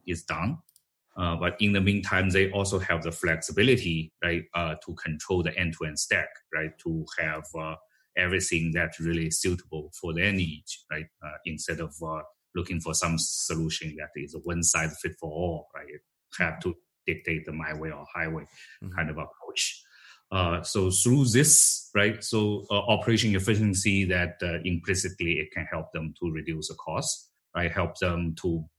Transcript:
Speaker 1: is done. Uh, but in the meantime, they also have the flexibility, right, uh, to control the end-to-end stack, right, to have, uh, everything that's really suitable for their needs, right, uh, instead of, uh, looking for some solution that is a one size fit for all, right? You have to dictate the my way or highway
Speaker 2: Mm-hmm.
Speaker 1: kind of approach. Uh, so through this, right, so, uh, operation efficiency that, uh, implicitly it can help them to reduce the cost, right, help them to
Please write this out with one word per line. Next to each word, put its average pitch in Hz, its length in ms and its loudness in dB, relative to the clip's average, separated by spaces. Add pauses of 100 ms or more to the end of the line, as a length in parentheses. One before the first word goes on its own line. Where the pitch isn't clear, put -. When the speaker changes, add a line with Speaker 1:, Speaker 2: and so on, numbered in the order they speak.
Speaker 1:
is 87 160 -4
done. 90 360 -2 (580)
Uh, 85 180 0
but 87 240 0
in 104 140 4
the 98 80 4
meantime, 95 500 2
they 95 220 6
also 98 260 0
have 85 240 0
the 82 80 -4
flexibility, 82 1000 2 (100)
right, 85 220 0 (100)
uh, 80 220 -2 (100)
to - 80 -8
control 82 480 -2
the 80 160 -2
end-to-end 80 400 -2
stack, 87 300 0 (260)
right, 80 240 -4
to 80 260 -4 (140)
have, 80 260 -2 (140)
uh, 80 160 -6 (420)
everything 90 540 2
that's 82 300 -2
really 82 280 0
suitable 80 640 -2 (100)
for 85 140 -4
their 92 160 2
needs, 82 580 -4
right, 78 200 -6 (180)
uh, 76 100 -12 (100)
instead 80 340 -6
of, 78 200 -8
uh, 78 220 -8 (320)
looking 85 260 -4
for 82 140 -4
some 82 240 0
solution 80 800 -4
that 76 160 -10
is 73 200 -10
a - 40 -10
one 85 240 -4
size 80 400 2
fit - 160 -6
for 78 140 -10
all, 82 420 -4
right? 73 140 -14
You 73 100 -16 (400)
have 82 220 0
to 90 160 -4 (320)
dictate 82 360 -2
the 76 60 -12
my 78 240 -6
way 78 160 -8
or 73 240 -12
highway 82 300 -4 (360)
Speaker 2:
Mm-hmm. 92 140 -12
Speaker 1:
kind 82 160 -2
of 78 80 -8
approach. - 640 -6 (480)
Uh, 87 320 2
so 92 300 2
through 131 320 6
this, - 680 6
right, 107 300 4
so, 104 480 2
uh, 101 160 2
operation 113 480 4
efficiency 98 720 4
that, 90 400 2
uh, 85 200 -2
implicitly 87 760 0
it - 100 -6
can 82 160 -6
help 82 240 -8
them 78 300 -6
to 87 100 -2
reduce 78 380 -6
the 82 60 -10
cost, - 580 -6 (240)
right, 85 160 0
help 85 260 -2
them 85 440 0
to 82 220 -2 (140)